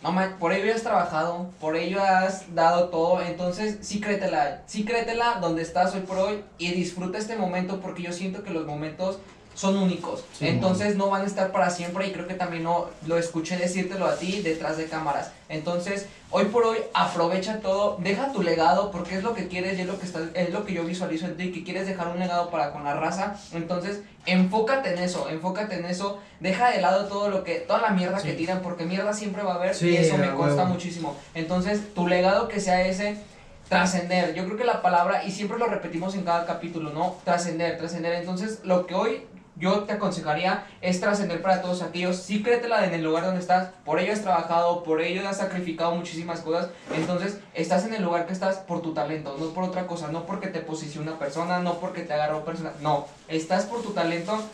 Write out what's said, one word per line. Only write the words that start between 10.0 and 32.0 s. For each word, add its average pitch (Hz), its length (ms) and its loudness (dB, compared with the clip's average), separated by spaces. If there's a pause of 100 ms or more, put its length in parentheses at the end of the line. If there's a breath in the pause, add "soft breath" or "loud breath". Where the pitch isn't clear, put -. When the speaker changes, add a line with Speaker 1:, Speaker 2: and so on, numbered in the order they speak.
Speaker 2:
Sí, 151 140 -2
Speaker 1:
entonces 185 420 2
Speaker 2:
man. 202 100 2
Speaker 1:
no 196 100 4
van 196 140 2
a - 20 0
estar 190 260 0
para 185 200 4
siempre 180 340 -4
y 190 60 -4
creo 170 160 -8
que 185 80 -6
también 165 260 -4
no, 175 280 0 (180)
lo 165 100 2
escuché 170 400 -2
decírtelo 185 480 0
a - 100 2
ti 196 280 -2
detrás 160 340 -2
de 160 80 -4
cámaras, 151 460 -4 (180)
entonces 180 560 -4 (240 loud breath)
hoy 202 160 4
por 233 180 4
hoy 226 140 4 (160)
aprovecha 180 680 2
todo, 196 400 2
deja 202 320 0
tu 202 120 0
legado 170 480 4
porque - 240 -4
es 190 80 -2
lo 233 100 0
que 185 140 -4
quieres 180 320 -2
y - 20 -2
es 180 60 -2
lo 185 120 -4
que 185 60 -8
está, 165 140 -6 (160)
es 175 180 0
lo 208 100 -2
que 190 100 -4
yo 170 100 -2
visualizo 170 420 -2
en - 120 -6
ti, 180 140 -4
que 165 120 -8
quieres 190 240 -4
dejar 175 220 -4
un 175 100 -4
legado 175 320 0
para 147 200 0
con 147 120 -10
la 143 100 -2
raza, 185 420 -2 (160)
entonces 175 500 -4 (260 loud breath)
enfócate 185 680 4
en 175 60 -2
eso, 180 280 -2
enfócate 180 520 -4
en 170 60 -4
eso, 196 340 -4 (200 loud breath)
deja 185 300 4
de - 100 2
lado 190 260 4
todo 202 240 0
lo 185 140 0
que, 170 120 -2
toda 208 260 2
la 226 80 4
mierda 185 320 2
que 160 120 -2
Speaker 3:
Sí. - 40 -6
Speaker 1:
tiran 185 240 -2
porque 170 240 -6
mierda 196 260 0
siempre 208 300 -4
va 185 120 0
a - 20 0
haber 180 180 0
Speaker 2:
Sí, 170 160 2
Speaker 1:
y 170 80 6
eso 156 220 6
me 139 80 4
Speaker 2:
a 135 80 0
Speaker 1:
consta 147 300 4
Speaker 2:
huevo. - 100 2
Speaker 1:
muchísimo, 165 420 -6 (160 loud breath)
entonces 180 600 0
tu 180 120 2